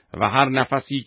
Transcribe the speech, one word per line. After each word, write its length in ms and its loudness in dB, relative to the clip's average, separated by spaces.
و 160 0
هر 200 2
نفسی 580 -2